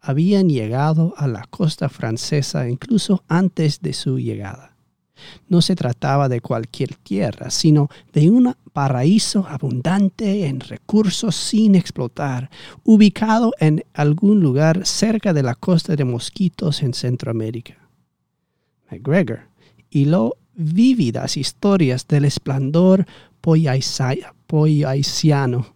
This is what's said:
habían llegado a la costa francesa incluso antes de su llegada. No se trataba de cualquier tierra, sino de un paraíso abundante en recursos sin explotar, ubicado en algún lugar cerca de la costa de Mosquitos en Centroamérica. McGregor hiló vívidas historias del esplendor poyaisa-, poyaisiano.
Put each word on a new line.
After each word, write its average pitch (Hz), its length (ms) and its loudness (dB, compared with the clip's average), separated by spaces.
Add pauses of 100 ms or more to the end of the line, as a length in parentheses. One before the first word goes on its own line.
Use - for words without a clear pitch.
habían 180 480 2
llegado 147 640 0
a 143 120 -4
la 110 220 -6
costa - 380 -2
francesa 131 800 -4
incluso 185 640 0
antes 165 520 0
de 143 120 -4
su 131 260 -4
llegada. 107 560 -10 (720)
No 175 140 2
se 180 160 0
trataba 139 500 -2
de 120 140 -2
cualquier 117 540 -8
tierra, - 540 -6
sino 151 380 2 (240)
de 151 180 4
un 247 240 4 (200)
paraíso 143 760 0
abundante 185 1000 -2
en 135 140 -4
recursos 208 760 -2
sin 214 380 2
explotar, 131 720 -4 (340)
ubicado 220 720 4
en 156 360 0
algún 170 480 2
lugar 160 440 2
cerca 214 460 -2
de 147 120 0
la 120 120 -2
costa 170 400 0
de 143 80 -2
Mosquitos 143 800 -4
en 123 100 -2
Centroamérica. 117 840 -6 (1120)
McGregor 127 560 -2 (420)
hiló 160 460 0 (200)
vívidas 175 800 0
historias 151 720 0
del 147 180 2
esplendor 151 840 2 (340)
poyaisa-, 143 960 -2 (100)
poyaisiano. 143 1200 0 (100)